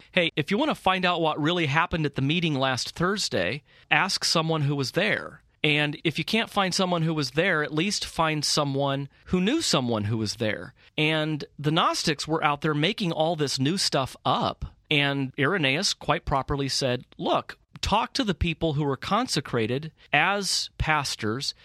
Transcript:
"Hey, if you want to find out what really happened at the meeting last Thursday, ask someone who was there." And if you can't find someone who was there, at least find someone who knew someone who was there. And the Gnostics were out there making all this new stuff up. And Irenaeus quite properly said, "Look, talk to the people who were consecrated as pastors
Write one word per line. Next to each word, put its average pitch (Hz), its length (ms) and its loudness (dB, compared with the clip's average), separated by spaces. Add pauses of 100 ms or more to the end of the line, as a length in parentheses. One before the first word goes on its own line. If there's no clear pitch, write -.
(120)
"Hey, 170 240 4
if 151 140 -2
you 202 80 2
want 302 120 2
to 202 60 -2
find 185 280 0
out 175 160 2
what 156 200 2
really 165 260 2
happened 160 400 2
at 139 80 -2
the 131 80 0
meeting 156 320 2
last 131 360 0
Thursday, 151 720 -2 (280)
ask 170 340 0
someone 160 380 2
who 143 140 0
was 131 160 -2
there." 165 500 -2 (220)
And 147 400 2
if 156 120 0
you 156 80 -2
can't 220 240 0
find 185 240 0
someone 180 300 2
who 165 100 0
was 143 200 -2
there, 160 320 2
at 147 100 -8
least 185 300 0
find 156 400 0
someone 139 640 0 (180)
who 180 140 2
knew 247 200 2
someone 117 440 2
who 113 120 0
was 107 200 -2
there. - 380 -4 (220)
And 156 480 0 (140)
the 151 140 0
Gnostics 175 560 0
were 156 160 0
out 147 160 2
there 156 120 0
making 170 380 0
all 156 240 0
this 143 240 -2
new 143 180 2
stuff 139 480 -2
up. - 520 -2 (120)
And 139 480 2
Irenaeus 147 560 0
quite - 320 -2
properly 139 440 -2
said, 127 360 -2 (140)
"Look, 175 400 -4 (220)
talk 233 320 0
to 277 100 -2
the 208 100 0
people 160 420 0
who 151 100 -2
were 135 120 -2
consecrated 143 920 -2 (220)
as 185 680 0
pastors 135 760 -2 (120)